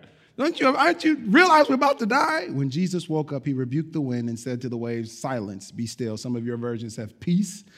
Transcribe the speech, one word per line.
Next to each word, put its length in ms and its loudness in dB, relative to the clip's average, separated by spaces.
don't 200 0
you, 120 4
aren't 340 2
you 140 4
realize 500 6
we're 80 4
about 240 2
to 60 -2
die?" 420 0
When 220 -2
Jesus 400 -2
woke 240 -2
up, 120 -6
he 60 -2
rebuked 400 -2
the 80 -4
wind 300 -2
and 100 -6
said 220 -6
to 80 -6
the 80 -6
waves, 340 -6
"Silence, 580 -8
be 160 -8
still." 300 -6
Some 220 -6
of 80 -6
your 100 -4
versions 400 -8
have, 240 -12
"Peace, 460 -2